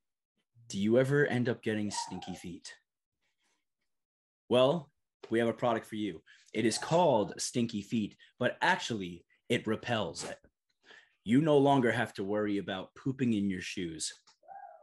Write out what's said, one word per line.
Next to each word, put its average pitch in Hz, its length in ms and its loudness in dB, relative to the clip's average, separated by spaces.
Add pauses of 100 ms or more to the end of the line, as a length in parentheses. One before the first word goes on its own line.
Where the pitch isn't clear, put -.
(680)
Do 98 100 -10
you 110 220 4
ever 139 260 2
end 123 240 0
up - 140 -6
getting 107 260 -2
stinky 92 460 -8
feet? - 400 -14 (1700)
Well, 131 420 2 (400)
we 117 80 2
have 117 80 2
a 113 60 0
product 113 340 -2
for 113 80 -12
you. 107 260 -6 (320)
It 110 100 0
is 110 140 2
called 143 600 2
Stinky 113 420 -4
Feet, 104 340 -4 (220)
but 120 240 0
actually 107 640 -2 (240)
it 120 160 0
repels 107 600 -4
it. - 120 -12 (840)
You 120 180 4
no 147 160 6
longer 139 340 6
have 113 240 -2
to 104 80 -6
worry 104 360 -2
about 92 340 -8
pooping 131 400 -2
in 101 160 0
your 90 120 -4
shoes. 80 520 -8 (680)